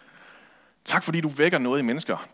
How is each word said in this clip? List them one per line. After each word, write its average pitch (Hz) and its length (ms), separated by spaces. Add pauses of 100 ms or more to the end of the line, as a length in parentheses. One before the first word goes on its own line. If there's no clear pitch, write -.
(840)
Tak - 180
fordi 165 180
du 160 80
vækker 151 300
noget 127 200
i 139 60
mennesker, 120 500